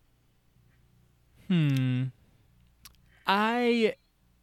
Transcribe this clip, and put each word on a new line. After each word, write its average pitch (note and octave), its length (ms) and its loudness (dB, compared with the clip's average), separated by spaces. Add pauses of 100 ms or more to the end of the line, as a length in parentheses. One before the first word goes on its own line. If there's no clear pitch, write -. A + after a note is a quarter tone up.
(1500)
Hmm. C3 540 0 (1200)
I, A3+ 680 0 (480)